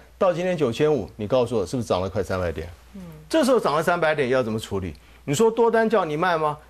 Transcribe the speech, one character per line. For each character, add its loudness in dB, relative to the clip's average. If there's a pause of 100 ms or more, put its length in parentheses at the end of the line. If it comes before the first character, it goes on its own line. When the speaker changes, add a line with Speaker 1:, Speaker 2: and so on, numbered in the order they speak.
(180)
Speaker 1:
到 4
今 -4
天 -2
九 0
千 0
五， -2 (100)
你 -6
告 2
诉 -4
我 0
是 -6
不 -2
是 -8
涨 0
了 -4
快 -2
三 -4
百 -2
点？ -10 (280)
Speaker 2:
嗯。 -16 (260)
Speaker 1:
这 2
时 4
候 4
涨 0
了 2
三 0
百 2
点 0
要 2
怎 -4
么 -2
处 -6
理？ -6 (320)
你 -2
说 4
多 2
单 2
叫 2
你 -4
卖 0
吗？ -2 (140)